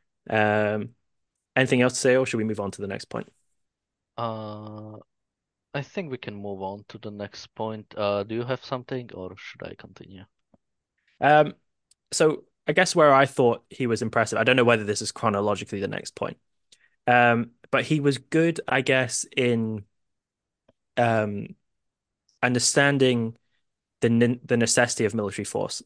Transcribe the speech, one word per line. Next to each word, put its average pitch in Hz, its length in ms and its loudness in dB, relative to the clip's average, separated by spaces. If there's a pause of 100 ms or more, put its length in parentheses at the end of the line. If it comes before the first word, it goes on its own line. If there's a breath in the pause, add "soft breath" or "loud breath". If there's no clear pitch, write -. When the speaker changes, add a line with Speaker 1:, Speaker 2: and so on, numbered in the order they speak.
(280 soft breath)
Speaker 1:
Um, 107 600 0 (640)
anything 131 260 2
else 123 140 2
to - 60 -6
say, 127 160 4
or 131 100 2
should 120 120 -4
we 110 60 -2
move 107 160 -4
on 98 120 -6
to - 80 -16
the 101 80 -8
next - 180 -10
point? - 260 -10 (840)
Speaker 2:
Uh, 107 800 -10 (800)
I 143 80 -6
think 175 280 -10
we 127 80 -8
can 107 160 -12
move 101 280 -10
on 101 260 -10
to 107 100 -18
the 107 120 -14
next 104 440 -14
point. 110 420 -10
Uh, 101 260 -2
do 110 120 -8
you 120 100 -4
have 127 200 -6
something, 127 480 -10
or 92 240 -12
should - 260 -20
I - 120 -14
continue? - 500 -20 (960)
Speaker 1:
Um, 151 340 6 (580)
so 156 320 2 (220)
I 156 60 0
guess 180 240 2
where 151 160 8
I 135 140 8
thought 120 440 0
he 131 160 -4
was 117 160 0
impressive, 113 360 0
I 110 60 0
don't 127 120 4
know 123 80 4
whether 117 200 4
this 101 180 -4
is 101 100 -8
chronologically 101 680 -2
the 98 80 -4
next - 260 -10
point, - 240 -10 (680 soft breath)
um, 120 440 4 (200)
but 120 140 0
he 156 160 0
was 139 180 0
good, 160 480 0
I 131 140 0
guess, 131 460 -2 (100)
in, 113 480 -2 (1120)
um, 110 580 0 (880)
understanding 127 920 2 (640)
the 117 80 2
ne-, 120 360 4
the 123 120 0
necessity 117 480 0
of 104 100 -2
military 104 300 -6
force. - 420 -6